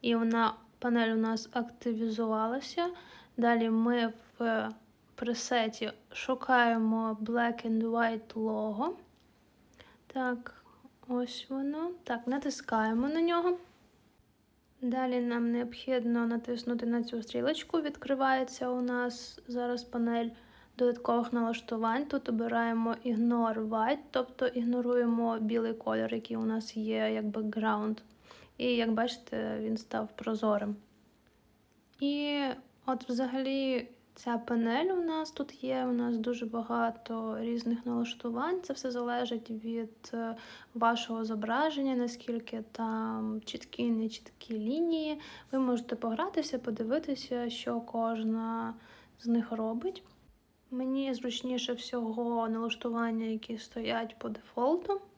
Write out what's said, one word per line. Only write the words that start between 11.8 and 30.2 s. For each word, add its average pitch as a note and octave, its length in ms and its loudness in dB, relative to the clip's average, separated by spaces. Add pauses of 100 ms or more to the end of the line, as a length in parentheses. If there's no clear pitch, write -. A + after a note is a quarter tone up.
Так, A#3+ 220 -4
натискаємо B3 800 0
на D#4+ 120 2
нього. F4 380 2 (1200)
Далі B3 400 0
нам A#3+ 320 0
необхідно A#3+ 760 0
натиснути A#3+ 600 -2
на A#3 160 2
цю A#3 200 -4
стрілочку. C#4 580 0
Відкривається C4 880 0
у B3 120 0
нас B3 680 -2
зараз A#3+ 360 -2
панель A#3 440 0 (500)
додаткових A#3+ 540 2
налаштувань. A#3 760 0
Тут C#4+ 220 -2
обираємо A#3 680 2 (100)
"Ignore A3+ 640 2
White", A3+ 300 2 (120)
тобто B3+ 360 0
ігноруємо A#3+ 920 4
білий A3+ 360 2
колір, A3 400 0
який A3+ 220 -4
у A3+ 80 0
нас A3 320 0
є A3 380 0
як G#3+ 120 0
бекграунд. G#3+ 720 0 (580)
І, B3 180 2
як A3+ 160 2
бачите, A3 680 -2
він A3 160 0
став A3 400 -4
прозорим. G#3 600 0 (1200)